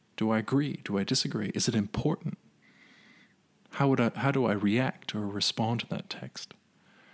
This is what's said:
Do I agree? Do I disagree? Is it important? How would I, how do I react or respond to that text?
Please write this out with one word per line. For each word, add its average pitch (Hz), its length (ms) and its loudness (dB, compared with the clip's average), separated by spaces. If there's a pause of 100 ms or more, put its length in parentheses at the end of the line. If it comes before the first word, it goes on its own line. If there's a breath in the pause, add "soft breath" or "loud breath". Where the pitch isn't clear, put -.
(160)
Do 110 140 2
I 110 80 4
agree? 135 460 0
Do 101 140 -2
I 98 60 0
disagree? - 500 -2
Is 101 120 0
it 113 80 0
important? - 640 -2 (1400 soft breath)
How 139 160 2
would 127 120 4
I, 117 160 4
how 139 140 0
do 131 160 2
I 104 60 4
react 104 640 0
or 107 60 -2
respond 107 600 -2
to - 80 -8
that - 220 -8
text? - 420 -12 (600 soft breath)